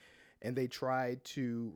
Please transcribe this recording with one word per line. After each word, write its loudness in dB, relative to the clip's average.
And -2
they 4
tried 0
to -2